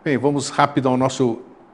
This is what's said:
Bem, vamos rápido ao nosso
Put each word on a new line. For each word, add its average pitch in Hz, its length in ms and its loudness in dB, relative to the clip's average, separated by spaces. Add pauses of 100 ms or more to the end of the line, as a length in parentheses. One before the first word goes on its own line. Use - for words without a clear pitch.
Bem, 143 140 0
vamos 139 320 -2
rápido 143 380 2
ao 127 80 2
nosso 127 440 0 (340)